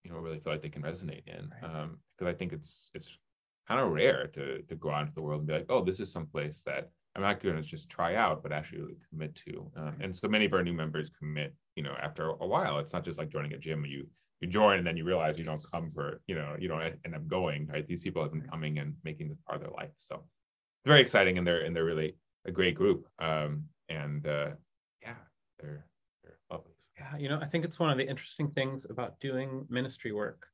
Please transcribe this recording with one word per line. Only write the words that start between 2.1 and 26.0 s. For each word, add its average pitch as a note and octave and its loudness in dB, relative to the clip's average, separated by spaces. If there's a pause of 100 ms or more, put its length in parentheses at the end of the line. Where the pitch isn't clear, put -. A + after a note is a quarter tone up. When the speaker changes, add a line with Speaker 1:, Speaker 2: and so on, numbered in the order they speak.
Speaker 1:
'cause F2+ -2
I E2+ 0
think F2 -6
it's, - -14
it's - -16 (500)
kinda B2+ 2
rare E2 4
to, C#2 -6
to - -10
go D#2+ -4
out D2+ 0
into D2+ -4
the D#2+ -6
world D2+ -2
and D2+ -2
be D#2 0
like, - -2
"Oh, B2 6
this F#2 0
is F#2+ -6
someplace D2+ -6
that D2 -4 (260)
I'm G2 -2
not G2+ 4
gonna E2 0
just D2+ -10
try F2 0
out, F2+ 4
but D2+ -6
actually D2+ -6
really - -12 (100)
commit D2+ -8
to." - -12
Um, D#2+ -6
Speaker 2:
Right. D2+ -6
Speaker 1:
and F#2 -6
so G#2 -2
many G#2+ 6
of F#2 4
our F#2 6
new F2 2
members D#2 -2
commit, D2+ -6 (220)
you D#2 -4
know, C#2 -6
after D#2 -2
a E2+ -4
while. A2 2
It's D2+ -4
not F2 -2
just D#2+ -4
like D#2 -6
joining D2 -4
a C#2 -10
gym. D2+ -4
You, C#2 -8 (340)
you F2+ -4
join G2+ 8
and F2 2
then E2 0
you D#2+ -2
realize D#2+ 2
you E2 -6
don't D#2 -4
come E2 -4
for, D2 -6
you F#2 -4
know, D2 -4
you F2+ -2
don't D#2+ 0
e-, D#2+ -4
end E2 -8
up D#2 -6
going, D#2 0
right? D2+ -4
These F2 -4
people D#2+ -2
have D2+ -2
been D#2 -4
Speaker 2:
Right. C2 -12
Speaker 1:
coming D2+ -2
and D2 -4
making D#2 -6
this D2+ -12
part - -4
of - -8
their - -10
life. - -10
So - -12 (580)
very D3 12
exciting, F#2+ 8
and F2 2
they're, E2+ 4
and E2 -2
they're E2 2
really D#2 0 (280)
a F#2 -6
great F2+ 4
group. F#2+ 4 (100)
Um, D2+ 0 (240)
and, D2 -4
uh, D2 0 (500)
yeah, A2+ -12 (440)
they're, D2 -14 (360)